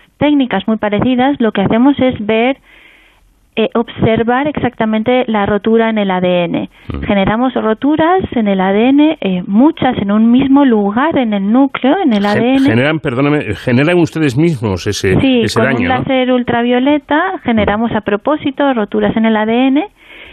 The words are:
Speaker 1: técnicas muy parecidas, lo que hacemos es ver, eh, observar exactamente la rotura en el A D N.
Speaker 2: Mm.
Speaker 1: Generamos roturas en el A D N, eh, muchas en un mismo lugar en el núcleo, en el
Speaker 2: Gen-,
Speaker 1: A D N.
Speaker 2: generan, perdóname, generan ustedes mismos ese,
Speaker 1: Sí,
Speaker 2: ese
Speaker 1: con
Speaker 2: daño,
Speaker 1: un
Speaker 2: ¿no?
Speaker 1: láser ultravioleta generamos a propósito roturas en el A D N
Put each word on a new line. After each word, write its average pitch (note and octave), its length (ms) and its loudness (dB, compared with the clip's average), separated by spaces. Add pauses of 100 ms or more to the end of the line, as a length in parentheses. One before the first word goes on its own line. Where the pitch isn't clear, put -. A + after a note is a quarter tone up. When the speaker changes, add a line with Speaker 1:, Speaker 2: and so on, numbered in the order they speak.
(180)
Speaker 1:
técnicas C4+ 500 0
muy A3 80 0
parecidas, A#3+ 640 0
lo A3 120 0
que G3+ 100 -2
hacemos A#3+ 360 2
es B3+ 160 0 (100)
ver, A3+ 340 0 (1000)
eh, A3 140 0
observar A#3 760 -2
exactamente A#3+ 840 -2
la G#3 180 0
rotura A3 420 0
en A3 80 -2
el G3+ 140 -2
A F#3 100 -2
D F3+ 240 0
N. F3+ 240 -6 (240)
Speaker 2:
Mm. C#2 140 -6
Speaker 1:
Generamos G#3 480 0
roturas D4 680 0 (120)
en A3 160 -2
el G3 120 0
A F#3 140 0
D A3 160 2
N, D4 280 2
eh, F#3 280 -4
muchas B3+ 500 2
en G3+ 160 -2
un A3 180 4
mismo C4+ 360 4
lugar A#3 500 0
en A#3+ 160 -2
el G3+ 180 -2
núcleo, C4+ 540 0
en C4+ 80 2
el G3+ 140 0
Speaker 2:
Gen-, - 0 -
Speaker 1:
A G#3 80 0
D A3+ 220 0
N. C4+ 120 2
Speaker 2:
generan, C#4 300 2
perdóname, C3+ 560 -2
generan C#3 420 0
ustedes D#3 400 0
mismos A2+ 500 0
ese, G2 320 0
Speaker 1:
Sí, C4 260 2
Speaker 2:
ese A3 140 -2
Speaker 1:
con A3+ 120 2
Speaker 2:
daño, B3+ 80 0
Speaker 1:
un B3 100 0
Speaker 2:
¿no? C4 120 0
Speaker 1:
láser B3+ 300 0
ultravioleta B3+ 1120 0
generamos A3 500 0
a G#3+ 100 -2
propósito C4 720 -2
roturas G#3 420 -2
en A3+ 80 0
el A3+ 140 2
A G#3+ 80 -2
D B3 220 0
N D4 180 0 (460)